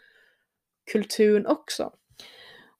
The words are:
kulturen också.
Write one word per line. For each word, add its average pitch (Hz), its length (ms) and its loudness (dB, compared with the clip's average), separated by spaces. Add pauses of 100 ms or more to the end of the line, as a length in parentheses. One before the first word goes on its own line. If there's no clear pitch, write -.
(920)
kulturen 214 560 2
också. - 440 -4 (880)